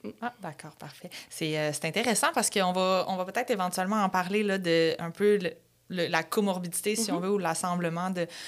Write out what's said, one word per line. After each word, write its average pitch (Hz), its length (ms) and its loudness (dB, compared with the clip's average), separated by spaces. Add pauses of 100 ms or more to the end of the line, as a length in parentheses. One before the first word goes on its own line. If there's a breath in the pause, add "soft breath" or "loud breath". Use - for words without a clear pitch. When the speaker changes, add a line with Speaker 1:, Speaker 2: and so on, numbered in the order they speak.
Speaker 1:
Mm. 208 60 -8 (120)
Speaker 2:
Ah, 233 200 -6
d'accord, 156 360 -12
parfait. 151 320 -14 (200 loud breath)
C'est, 156 280 -2
euh, 151 140 0
c'est 143 140 -4
intéressant 214 500 2
parce 233 140 2
qu'on 185 240 2
va, 185 340 2
on 190 80 -2
va 185 80 -2
peut-être 220 280 -2
éventuellement 196 520 0
en 190 60 4
parler, 190 340 0
là, 196 140 0
de 165 420 4
un 170 120 -6
peu 208 260 4
le, 180 140 -2 (360)
le, 175 200 -2
la 160 160 2
comorbidité, 190 720 0
si 220 120 -2
Speaker 1:
Mhm. - 80 0
Speaker 2:
on 175 40 -2
veut, 185 80 -2
ou 202 80 2
l'assemblement 175 720 0
de 175 180 -2 (200 loud breath)